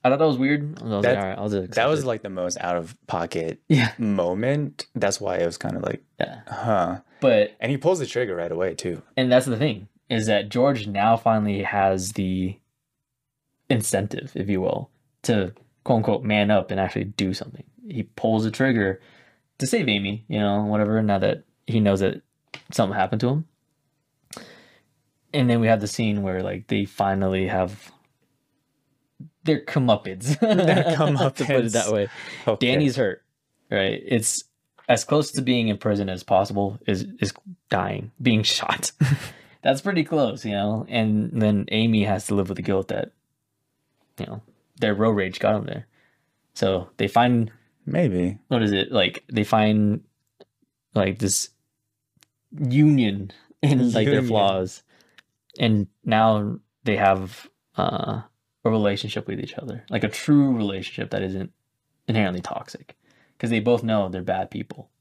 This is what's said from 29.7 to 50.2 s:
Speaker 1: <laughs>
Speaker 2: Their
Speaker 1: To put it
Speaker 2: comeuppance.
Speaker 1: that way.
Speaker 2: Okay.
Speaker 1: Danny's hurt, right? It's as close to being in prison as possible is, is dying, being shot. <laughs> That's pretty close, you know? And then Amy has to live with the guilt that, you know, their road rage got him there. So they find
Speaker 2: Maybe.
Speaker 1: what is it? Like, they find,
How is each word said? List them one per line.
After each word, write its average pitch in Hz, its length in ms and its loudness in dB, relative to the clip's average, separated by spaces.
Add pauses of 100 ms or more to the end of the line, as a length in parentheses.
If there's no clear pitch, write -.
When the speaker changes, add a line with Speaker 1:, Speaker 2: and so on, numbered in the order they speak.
Speaker 1:
<laughs> - 20 -6
Speaker 2:
Their 220 160 4
Speaker 1:
To 180 80 4
put 170 280 4
it 147 40 0
Speaker 2:
comeuppance. 135 760 0
Speaker 1:
that 107 200 2
way. 101 160 0 (380)
Speaker 2:
Okay. 120 200 2
Speaker 1:
Danny's 131 300 2
hurt, 104 280 0 (460)
right? 104 360 0
It's - 380 -2 (440)
as 117 160 4
close - 280 0
to 139 100 -4
being 123 260 2
in 104 80 0
prison 101 320 -2
as 92 140 -8
possible 101 640 0
is, 98 200 -2 (140)
is 98 120 -2 (360)
dying, 104 420 -4 (120)
being 110 200 4
shot. - 500 -2 (340)
<laughs> - 360 -20
That's 135 200 2
pretty 180 220 0
close, 123 420 0
you 104 60 -2
know? 104 360 -2
And 110 420 0 (120)
then 104 300 2
Amy 110 320 2
has 98 240 -2
to 104 60 0
live 95 140 0
with 98 80 -6
the 92 60 -10
guilt 95 260 -2
that, - 240 -6 (1080)
you - 80 -8
know, 113 140 -12 (400)
their 110 140 2
road 110 180 2
rage 95 280 -2
got 104 160 2
him 98 100 -4
there. - 200 -10 (680)
So 92 420 -2
they 101 120 -2
find 117 420 4 (340)
Speaker 2:
Maybe. 104 540 0 (100)
Speaker 1:
what 120 140 0
is 104 100 2
it? 98 200 0
Like, 113 380 0
they 110 140 0
find, 107 600 2 (880)